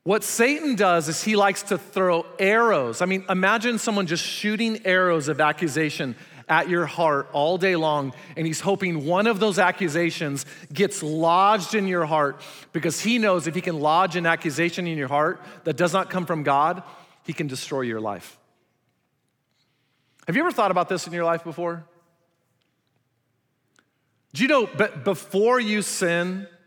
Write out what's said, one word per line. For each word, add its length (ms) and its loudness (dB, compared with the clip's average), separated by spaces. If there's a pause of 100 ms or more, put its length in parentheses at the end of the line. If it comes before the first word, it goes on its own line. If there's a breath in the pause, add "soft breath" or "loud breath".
What 220 0
Satan 520 0
does 340 2
is 140 -6
he 120 0
likes 260 2
to 160 -4
throw 480 0 (140)
arrows. 640 2
I 20 2
mean, 240 -2
imagine 480 2
someone 300 -2
just 180 -4
shooting 580 -4
arrows 440 2
of 120 -2
accusation 760 0 (340 loud breath)
at 200 2
your 180 0
heart 460 0
all 260 0
day 160 2
long, 380 0 (220 loud breath)
and 120 -4
he's 140 -4
hoping 440 -2
one 220 2
of 120 0
those 200 2
accusations 880 0 (260 loud breath)
gets 300 -2
lodged 720 2
in 120 0
your 180 0
heart 360 0 (320 loud breath)
because 260 -2
he 200 2
knows 260 2
if 80 -4
he 80 -4
can 180 -4
lodge 360 2
an 100 -2
accusation 600 0
in 100 -4
your 100 -4
heart 320 0 (260 loud breath)
that 120 -2
does 160 2
not 160 0
come 160 -4
from 160 -4
God, 400 2 (420 loud breath)
he 100 -8
can 120 -4
destroy 360 -6
your 200 -4
life. 380 -8 (1900)
Have 100 -2
you 60 4
ever 100 2
thought 200 2
about 180 2
this 160 -2
in 80 -12
your 100 -2
life 200 0
before? 420 -6 (2500)
Do 80 -4
you 60 2
know, 280 4
but 280 -2
before 560 2
you 240 0
sin 640 -2 (200)